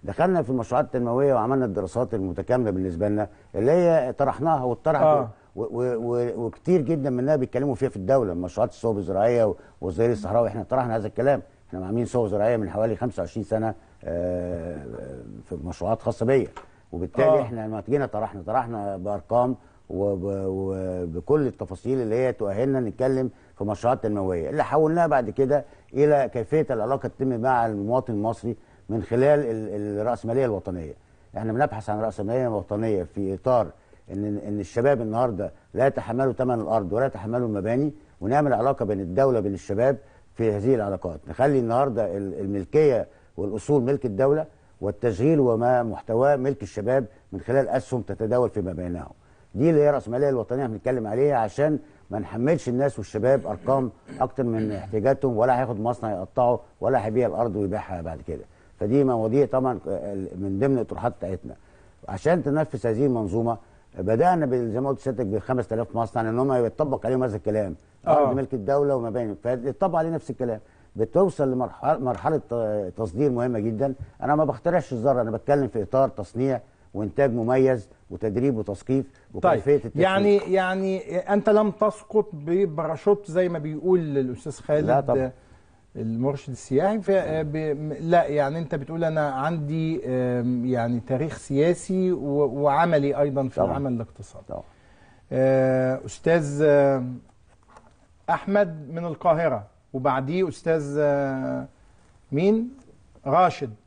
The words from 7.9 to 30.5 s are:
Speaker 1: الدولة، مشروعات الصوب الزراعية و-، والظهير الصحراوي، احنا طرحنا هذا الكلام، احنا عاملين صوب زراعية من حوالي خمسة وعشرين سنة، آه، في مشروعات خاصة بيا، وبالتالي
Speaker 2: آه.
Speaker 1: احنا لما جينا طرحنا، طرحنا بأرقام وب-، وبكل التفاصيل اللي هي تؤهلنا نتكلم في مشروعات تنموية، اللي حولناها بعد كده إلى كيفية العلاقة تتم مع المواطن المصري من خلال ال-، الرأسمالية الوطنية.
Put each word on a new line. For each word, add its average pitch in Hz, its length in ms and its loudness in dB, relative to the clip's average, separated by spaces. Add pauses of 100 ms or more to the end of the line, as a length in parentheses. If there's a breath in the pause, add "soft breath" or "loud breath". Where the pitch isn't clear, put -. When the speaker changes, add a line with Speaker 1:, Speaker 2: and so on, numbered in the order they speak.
Speaker 1:
الدولة، 101 380 2
مشروعات 90 360 -2
الصوب 110 280 -2
الزراعية 104 460 2
و-، 95 100 0 (260 loud breath)
والظهير 101 300 0
الصحراوي، 107 380 0
احنا 107 140 -6
طرحنا 123 340 -2
هذا 107 100 -4
الكلام، 135 360 0 (260 soft breath)
احنا 92 180 -8
عاملين 113 180 -2
صوب 117 220 0
زراعية 107 300 2
من 104 140 -2
حوالي 110 260 0
خمسة 120 240 -4
وعشرين 95 240 -6
سنة، 110 300 -2 (300 soft breath)
آه، 87 720 -4 (680)
في - 200 -10
مشروعات 87 380 -4
خاصة - 240 -2
بيا، 127 220 2 (440 loud breath)
وبالتالي 90 360 0
Speaker 2:
آه. 156 140 4
Speaker 1:
احنا 113 240 -6
لما 107 220 -8
جينا 135 180 0
طرحنا، 104 400 -6
طرحنا 107 500 -4
بأرقام 110 600 0 (340 soft breath)
وب-، 95 560 -2
وبكل 95 1000 -2
التفاصيل 117 540 -4
اللي 110 140 -2
هي 127 180 2
تؤهلنا 120 480 -2
نتكلم 127 500 -2 (280 soft breath)
في 101 60 -4
مشروعات 107 380 0
تنموية، 92 480 -2
اللي 143 140 0
حولناها 160 420 2
بعد 131 240 2
كده 135 340 0 (300 soft breath)
إلى 143 380 4
كيفية 139 380 0
العلاقة 123 380 -2
تتم 127 320 -2
مع 120 260 2
المواطن 110 460 -2
المصري 110 440 -4 (320 soft breath)
من 107 140 -4
خلال 135 380 4
ال-، 104 600 -4
الرأسمالية 120 440 -2
الوطنية. 92 500 -4 (420 soft breath)